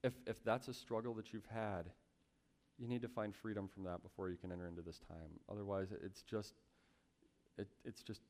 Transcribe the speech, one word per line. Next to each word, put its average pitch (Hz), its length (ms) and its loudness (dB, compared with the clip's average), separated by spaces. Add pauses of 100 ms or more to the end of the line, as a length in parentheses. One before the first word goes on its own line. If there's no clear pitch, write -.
If, 127 100 6 (140)
if 113 180 -2
that's 117 240 6
a 123 60 -2
struggle 117 400 0
that 107 180 -4
you've 110 140 -4
had, 107 380 2 (920)
you 120 120 -4
need 123 140 4
to 117 60 0
find 107 260 2
freedom 101 340 0
from 95 160 -6
that 90 180 0
before 92 260 -2
you 90 80 2
can 90 160 -4
enter 90 140 -2
into 85 160 -4
this 82 160 -6
time. 80 400 -8 (100)
Otherwise, 98 400 2 (160)
it's 95 180 -6
just, - 320 -2 (1000)
it, 101 120 -2 (160)
it's - 180 -6
just - 280 -6